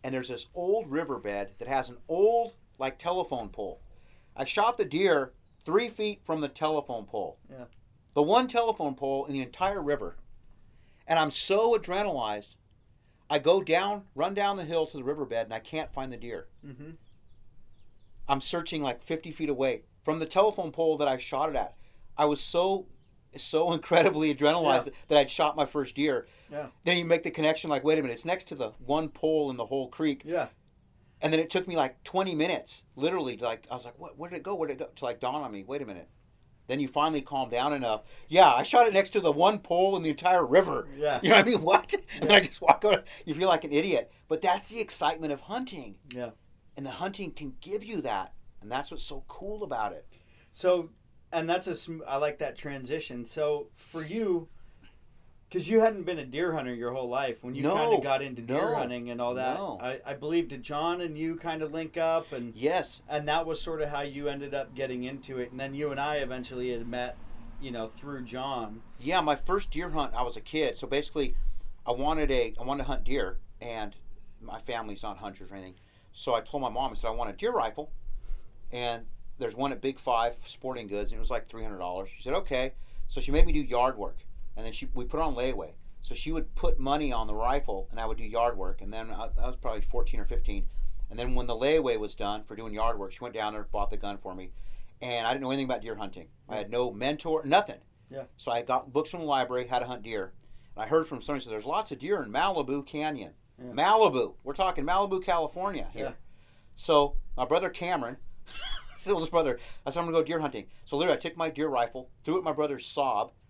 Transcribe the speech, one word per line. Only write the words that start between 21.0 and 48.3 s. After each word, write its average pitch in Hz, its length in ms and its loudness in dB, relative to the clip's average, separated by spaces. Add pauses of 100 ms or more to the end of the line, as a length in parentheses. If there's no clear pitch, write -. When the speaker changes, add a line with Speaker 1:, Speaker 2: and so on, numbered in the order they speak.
Speaker 1:
I 131 100 2
shot 135 320 -2
it 139 60 -6
at, 107 200 -4 (420)
I 151 80 6
was 147 160 2
so, 190 460 0 (480)
so 160 380 2
<laughs> - 0 -
incredibly 156 600 4
adrenalized 147 540 4
Speaker 2:
Yeah. 139 60 -10 (140)
Speaker 1:
that 147 100 6
I'd 143 140 6
shot 151 240 2
my 151 100 2
first 135 300 -4
deer. 139 320 0 (240)
Speaker 2:
Yeah. 147 160 -8 (160)
Speaker 1:
Then 175 140 4
you 170 80 -2
make 165 180 4
the 170 80 -2
connection, 156 380 0
like, 135 140 0
"Wait 156 160 4
a - 20 0
minute, 123 120 -4
it's 120 120 -10
next 180 240 -2
to 156 60 -10
the 117 160 -4 (140)
one 151 240 0
pole 156 400 0
in 127 80 -6
the 117 100 -4
whole 131 200 -4
creek." 147 380 -2
Speaker 2:
Yeah. 160 220 -2 (720)
Speaker 1:
And 156 120 2
then 160 60 4
it 165 100 0
took 185 180 0
me, 175 80 -6
like, 135 280 0
twenty 185 320 -2
minutes, - 480 -2 (120)
literally, 143 420 0
to, 113 60 -6
like, 113 260 -4
I 123 60 -6
was 117 100 -12
like, 120 140 -18
"What? 165 180 -16
Where 170 120 -10
did 175 80 -10
it - 60 -10
go? 196 120 -4
Where 160 120 -2
did 135 80 -4
it 131 40 -18
go?" 151 160 -8
To, 135 100 -8
like, 120 140 -4
dawn 139 240 -2
on 120 80 -8
me, 98 120 -10
"Wait 139 180 -6
a 127 40 -8
minute." 90 240 -14 (580)
Then 135 120 -2
you 135 80 0
finally 151 340 2
calm 135 280 -4
down 127 240 0
enough. 117 300 -2 (240)
"Yeah, 160 260 10
I 123 80 4
shot 247 240 8
it 214 80 4
next 196 180 4
to 208 80 2
the 165 120 4
one 185 260 6
pole 190 400 2
in 170 60 -2
the 156 80 0
entire 170 340 4
river." 151 500 4
Speaker 2:
Yeah. 143 280 0
Speaker 1:
You 190 60 4
know 226 80 10
what 208 100 8
I - 20 2
mean? 208 120 4
<laughs> - 20 -6
"What?" 185 300 4
And - 300 -6
then 156 80 0
Speaker 2:
Yeah. 202 60 6
Speaker 1:
I - 40 -2
just - 200 -8
walk - 240 6
over. 190 180 4 (220)
You 156 80 -4
feel 175 160 2
like 160 140 4
an 143 100 -4
idiot. 160 380 2 (160)
But 156 160 -2
that's 190 260 0
the 226 100 -8
excitement 156 540 -2
of 143 80 -8
hunting. 185 560 -10 (160)
Speaker 2:
Yeah. 120 180 -8 (460)
Speaker 1:
And 139 80 -10
the 131 60 -8
hunting 185 400 -8
can 139 280 -12
give 208 240 -8
you 208 180 -6
that. 104 320 -4 (280)